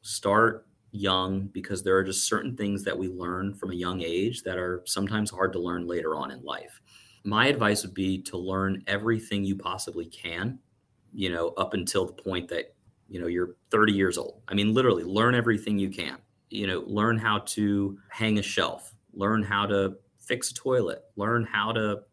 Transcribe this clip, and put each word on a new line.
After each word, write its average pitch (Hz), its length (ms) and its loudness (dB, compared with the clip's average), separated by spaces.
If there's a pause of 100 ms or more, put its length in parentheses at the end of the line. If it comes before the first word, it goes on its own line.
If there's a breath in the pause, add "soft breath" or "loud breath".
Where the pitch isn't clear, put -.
Start 110 600 2 (240)
young 95 560 0
because 98 340 -8
there 95 140 4
are 95 80 6
just 95 240 -2
certain 120 300 -2
things 101 260 -2
that - 140 -2
we 95 100 -2
learn 90 460 -4
from 95 180 -6
a 90 40 -6
young 90 260 -4
age 92 420 -2
that 92 140 -4
are 90 280 -4
sometimes 104 460 0
hard 92 220 0
to 90 60 -4
learn 87 280 -4
later 80 260 -2
on 67 160 -4
in 64 140 -14
life. - 380 -12 (420 loud breath)
My 107 240 4
advice 117 360 4
would 95 100 -10
be 95 300 -2
to - 140 -8
learn 95 480 -2
everything 104 600 0
you 98 100 0
possibly 90 520 -6
can, 101 520 -6 (540)
you 95 160 -2
know, 85 260 -2
up 95 180 -2
until 92 320 0
the - 60 -10
point 90 380 -6
that, 82 260 -6 (320)
you 92 100 -12
know, 85 100 -4
you're 87 280 -2 (160)
thirty 107 220 6
years 95 240 4
old. - 280 -8
I 98 100 -4
mean, 104 180 4
literally 110 320 4
learn 110 300 4
everything 107 440 2
you 98 100 0
can, 80 280 -8 (320)
you 104 180 -4
know, 92 180 -2
learn 107 320 2
how 107 280 2
to 101 520 0 (120)
hang 110 300 0
a 98 40 -2
shelf, - 500 -2 (200)
learn 104 280 0
how 101 260 0
to 98 280 2 (240)
fix - 320 -4
a - 20 -16
toilet, 127 480 0 (140)
learn 113 300 2
how 107 260 0
to 107 300 0 (100)